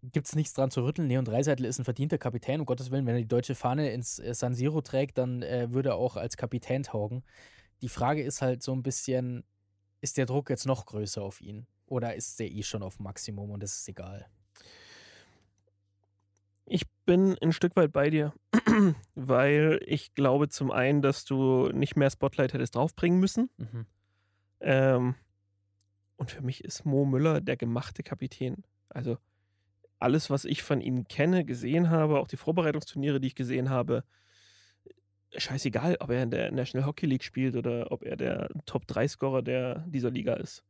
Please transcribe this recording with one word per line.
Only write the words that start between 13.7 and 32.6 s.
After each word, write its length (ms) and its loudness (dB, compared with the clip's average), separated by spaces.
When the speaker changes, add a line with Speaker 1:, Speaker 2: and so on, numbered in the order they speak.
Speaker 1:
ist 80 -12
egal? 400 -14
Speaker 2:
Ich 200 0
bin 340 6
ein 140 2
Stück 240 2
weit 160 6
bei 180 4
dir, 220 2
<clears throat> 640 4
weil 720 4
ich 280 -4
glaube 340 4
zum 240 -2
einen, 300 4
dass 220 2
du 440 4
nicht 280 0
mehr 140 6
Spotlight 420 0
hättest 220 -4
draufbringen 460 2
müssen. 360 2
Speaker 1:
Mhm. 300 -10
Speaker 2:
Ähm, 540 4
und 140 -6
für 120 -12
mich 220 -6
ist 200 -12
Mo 200 4
Müller 360 2
der 160 -2
gemachte 460 -4
Kapitän. 640 -8
Also 300 -4
alles, 280 2
was 160 0
ich 200 -2
von 160 0
ihm 260 -2
kenne, 380 2
gesehen 440 0
habe, 300 4
auch 100 -2
die 80 -8
Vorbereitungsturniere, 840 0